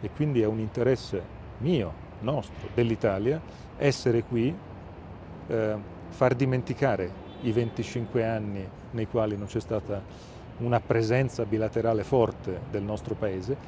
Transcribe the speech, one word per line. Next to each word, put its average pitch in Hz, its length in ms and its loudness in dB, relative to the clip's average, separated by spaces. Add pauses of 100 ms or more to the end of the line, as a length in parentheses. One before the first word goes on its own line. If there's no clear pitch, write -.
e - 120 -4
quindi 143 280 2
è 107 40 6
un 110 140 2
interesse 113 760 0 (220)
mio, 117 320 2 (280)
nostro, 123 540 -4
dell'Italia, 117 680 2 (360)
essere 131 460 4
qui, 120 300 2 (960)
eh, 110 280 0 (340)
far 127 260 4
dimenticare 123 760 2 (300)
i 120 100 0
venticinque 113 760 0
anni 104 420 -2 (240)
nei 110 160 -2
quali 107 300 2
non 101 100 -6
c'è 113 120 -2
stata 104 420 -2 (580)
una 117 220 4
presenza 117 640 4
bilaterale 110 580 2
forte 104 560 4 (100)
del 101 140 -2
nostro 104 320 -4
paese 95 400 -2 (120)